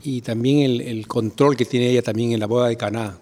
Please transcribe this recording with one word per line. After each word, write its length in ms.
y 200
también 380
el, 220
el 260
control 500
que 80
tiene 240
ella 140
también 280
en 80
la 80
boda 220
de 80
Caná, 440